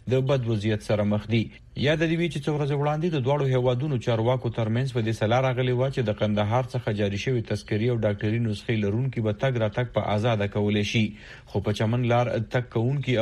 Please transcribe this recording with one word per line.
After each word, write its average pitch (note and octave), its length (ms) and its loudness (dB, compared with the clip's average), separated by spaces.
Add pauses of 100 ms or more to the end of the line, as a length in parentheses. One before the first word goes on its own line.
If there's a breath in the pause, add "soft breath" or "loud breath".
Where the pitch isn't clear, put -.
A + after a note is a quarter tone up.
د C3 200 2
بد C3+ 200 0
وضعیت G#2+ 340 0
سره G#2 200 0
مخ G#2 300 0
دي. A2+ 100 4 (380 loud breath)
یاد D3+ 180 2
دې E3 200 2
وي E3+ 100 0
چې D3 140 -4
څو D#3 120 -2
ورځې D3 220 0
وړاندې D3+ 340 0
د D3+ 140 0
دواړو C#3 260 2
هیوادونو B2+ 540 2
چارواکو B2 500 0
ترمنځ A#2 400 0
په A#2+ 100 0
دې A#2 140 0
سلا A2+ 220 2
راغلې B2+ 380 0
وه C3 160 2
چې C3+ 120 0
د G#2 140 0
قندهار G#2+ 520 2
څخه A#2 260 -2
جاري G2+ 240 0
شوې B2+ 180 0 (100)
تذکرې G#2+ 400 -2
او A#2+ 140 0
ډاکټري G#2+ 400 0
نسخې A2 360 -2
لرونکي A#2+ 460 0
به G#2+ 60 2 (100)
تګ B2+ 200 0
راتګ A2+ 320 -2
په G#2+ 60 0 (140)
آزاده G#2 400 0
کولی G#2 360 2
شي. A2+ 120 2 (480 loud breath)
خو G#2 160 -2
په G#2 120 0
چمن A#2 320 0
لار B2 200 2 (240)
تګ B2 100 0 (100)
کوونکي B2+ 460 0